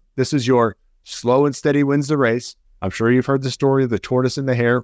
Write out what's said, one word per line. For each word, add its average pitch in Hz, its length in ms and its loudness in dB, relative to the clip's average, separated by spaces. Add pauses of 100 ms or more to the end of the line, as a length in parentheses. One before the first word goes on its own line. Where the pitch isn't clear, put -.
(160)
This 131 160 -2
is 131 160 -2
your 117 300 2 (260)
slow 127 420 0
and 143 80 0
steady 143 300 0
wins 139 240 0
the 151 100 -2
race. 120 380 -2 (260)
I'm 98 80 -4
sure 113 220 0
you've 123 140 2
heard 139 180 -2
the 131 80 -4
story 135 320 0
of 123 60 -2
the 107 100 -2
tortoise 127 380 -2
and 135 100 -6
the 127 80 0
hare. 120 280 0